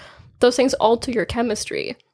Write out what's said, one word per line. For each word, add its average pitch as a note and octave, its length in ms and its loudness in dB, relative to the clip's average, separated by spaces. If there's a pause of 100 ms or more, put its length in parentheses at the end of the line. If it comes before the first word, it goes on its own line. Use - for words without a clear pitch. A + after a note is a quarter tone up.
(420)
those B3 140 4
things C4 200 2
alter A#3 340 2
your A3+ 160 -2
chemistry - 720 -6 (160)